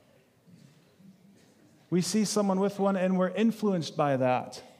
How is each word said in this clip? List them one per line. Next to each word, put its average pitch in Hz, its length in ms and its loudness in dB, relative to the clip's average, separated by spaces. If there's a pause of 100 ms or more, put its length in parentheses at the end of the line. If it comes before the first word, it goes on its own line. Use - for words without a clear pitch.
(1900)
We 180 140 0
see 214 240 0
someone 196 340 0
with 196 180 -2
one, 196 180 2
and 185 220 0
we're 180 120 2
influenced 202 640 0
by 139 220 2
that. 127 440 -2 (180)